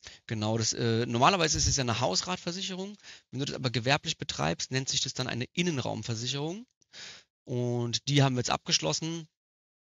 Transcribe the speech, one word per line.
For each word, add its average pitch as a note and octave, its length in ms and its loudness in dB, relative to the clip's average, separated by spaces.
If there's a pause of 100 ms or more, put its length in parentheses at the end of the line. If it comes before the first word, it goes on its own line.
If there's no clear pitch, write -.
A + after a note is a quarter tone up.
(260)
Genau, A2 320 0
das, A2+ 140 2
äh, A#2 340 2
normalerweise D#3+ 520 4
ist - 80 2
es B2+ 100 2
ja C3+ 60 0
eine A#2 180 2
Hausratversicherung. F#3 960 -2 (340)
Wenn B2 100 -6
du C3+ 60 -2
das C3 80 -6
aber C3 160 -2
gewerblich C3 480 0
betreibst, - 520 -4
nennt C3 180 -2
sich - 120 0
das - 140 -6
dann B2+ 140 -4
eine A#2+ 240 -4
Innenraumversicherung. C#3 1120 -2 (800)
Und A#2+ 640 -2
die C#3+ 140 6
haben C3+ 140 4
wir B2 40 2
jetzt - 100 -2
abgeschlossen. D#3 800 0 (560)